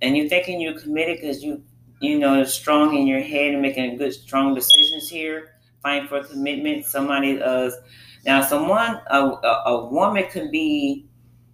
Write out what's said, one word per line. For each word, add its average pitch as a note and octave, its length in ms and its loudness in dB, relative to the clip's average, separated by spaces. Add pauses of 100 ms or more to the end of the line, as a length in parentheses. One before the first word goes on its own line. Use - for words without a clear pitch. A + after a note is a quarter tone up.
and C3+ 120 2
you're D3+ 140 0
thinking F3+ 320 0
you're D#3 180 -6
committed D#3+ 400 -4
'cause C#3+ 220 -8
you, D3 220 -8 (380)
you D3 180 0
know, C#3 240 4
strong D3+ 520 2
in C#3 120 4
your C3+ 140 2
head D3 320 0
and C#3 100 -2
making B2+ 340 -2
good, C3 160 -2
strong C#3 400 0
decisions D3+ 560 4
here, D#3 460 -10 (260)
fighting C#3+ 260 -4
for C#3+ 120 -4
a C#3 40 -6
commitment. C#3+ 640 -4
Somebody, C#3 560 -2
uh, B2+ 300 0 (520)
now C3+ 200 4
someone, G3 680 0
a, C#3 100 4
a, B2+ 460 2
a A#2+ 220 0
woman F#3+ 420 2
can D#3 220 -8
be, D3 560 0 (460)